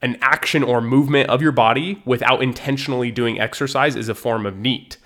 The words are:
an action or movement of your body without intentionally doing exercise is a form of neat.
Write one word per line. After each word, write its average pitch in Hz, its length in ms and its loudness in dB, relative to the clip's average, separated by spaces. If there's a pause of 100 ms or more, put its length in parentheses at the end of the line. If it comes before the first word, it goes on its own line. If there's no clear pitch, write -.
an 123 220 -4
action 143 400 0
or 120 180 2
movement 135 480 2
of 131 140 2
your 151 100 4
body 127 540 2
without 123 360 2
intentionally 131 680 -2
doing 117 280 -2
exercise 139 560 -2
is 110 140 -6
a 110 60 -4
form 113 320 -2
of 98 100 -6
neat. 117 500 -4